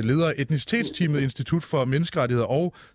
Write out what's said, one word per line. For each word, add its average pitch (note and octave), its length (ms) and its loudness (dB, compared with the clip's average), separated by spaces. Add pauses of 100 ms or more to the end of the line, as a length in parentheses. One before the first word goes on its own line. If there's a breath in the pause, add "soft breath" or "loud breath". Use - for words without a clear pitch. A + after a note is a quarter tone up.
leder D#3 220 2
af D3+ 100 -2
etnicitetsteamet D3+ 840 0
Institut C#3 440 -2
for C3+ 220 0
Menneskerettigheder, B2+ 640 0
og E3 260 0 (220 loud breath)